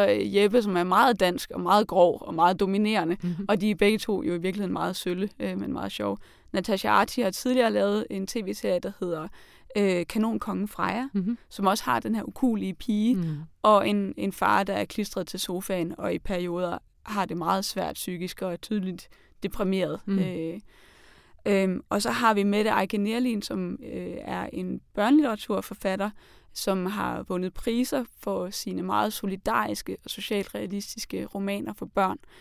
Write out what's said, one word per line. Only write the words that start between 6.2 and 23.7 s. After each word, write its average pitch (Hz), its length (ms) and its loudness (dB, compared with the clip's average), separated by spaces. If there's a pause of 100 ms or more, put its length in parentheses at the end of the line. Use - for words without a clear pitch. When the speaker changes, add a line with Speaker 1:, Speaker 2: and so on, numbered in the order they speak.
Speaker 1:
Natasha 196 360 0
Arti 247 320 4
har 202 100 2
tidligere 247 420 2
lavet 208 380 2
en 190 160 -6
T - 100 -6
V-serie, 196 420 -2
der 190 220 -6
hedder, 170 280 -4 (480)
øh, 185 300 2
Kanonkongen 214 600 -2
Freja, 214 440 -2
Speaker 2:
Mhm. 208 260 -2 (100)
Speaker 1:
som 196 180 -2
også 196 180 2
har 240 160 2
den 214 140 -2
her 220 80 0
ukuelige 202 520 0
pige. 220 400 2
Speaker 2:
Mhm. 165 220 -2 (260)
Speaker 1:
Og 214 260 6
en, 202 280 0
en 196 160 -2
far, 196 300 4
der 190 120 -2
er 196 100 0
klistret 196 420 -6
til 185 140 -8
sofaen, 180 580 -4
og 180 160 -2
i 175 40 -2
perioder 175 600 -2 (240)
har 208 220 -2
det 170 120 -6
meget 180 280 -4
svært 165 300 -6
psykisk 180 480 -8
og 185 100 -6
er 170 40 -8
tydeligt 185 520 -6 (340)
deprimeret. 190 640 -2
Speaker 2:
Mm. 196 120 0
Speaker 1:
Øh, 180 420 -4 (840)
øhm, 190 420 2
og 202 140 0
så 226 80 0
har 233 240 4
vi 202 80 2
Mette 208 280 2
Ejke 196 280 0
Neerlin, 226 440 0
som, 185 360 -4 (140)